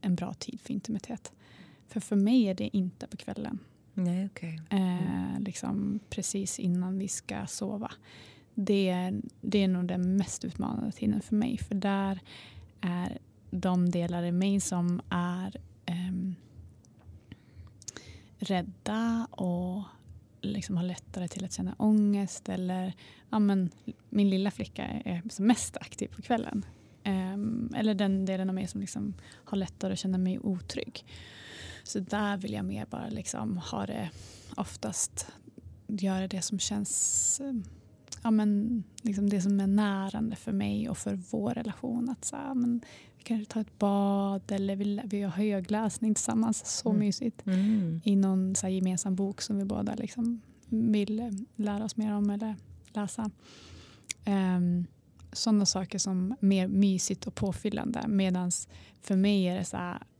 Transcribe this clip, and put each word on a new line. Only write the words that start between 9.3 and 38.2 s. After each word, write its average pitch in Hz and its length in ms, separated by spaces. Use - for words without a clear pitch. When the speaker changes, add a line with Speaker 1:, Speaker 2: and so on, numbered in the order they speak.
Speaker 1:
det 202 220
är 190 60
nog 180 200
den 180 280
mest - 280
utmanande - 480
tiden 214 280
för - 140
mig. 233 240
För - 160
där 196 460
är 175 380
de 180 400
delar 175 320
i 175 100
mig 196 280
som 175 400
är, 180 460
ehm, 180 480
rädda 214 920
och 180 520
liksom 202 360
har 170 80
lättare 180 440
till - 160
att 180 80
känna 185 260
ångest. 208 680
Eller, 185 460
ja, 220 80
men, 196 320
min 202 200
lilla 190 200
flicka - 360
är - 440
som 190 160
mest - 300
aktiv - 320
på - 140
kvällen. - 420
Ehm, 202 720
eller 214 180
den 190 300
delen 190 240
av 185 60
mig 185 120
som 196 140
liksom 196 340
har - 120
lättare 190 360
att 185 60
känna 185 200
mig 185 200
otrygg. - 680
Så - 160
där 202 360
vill 196 160
jag 208 120
mer 202 260
bara - 180
liksom 220 500
ha 196 280
det, - 240
oftast - 720
göra 190 420
det 180 140
som 196 160
känns, - 840
ehm, 247 200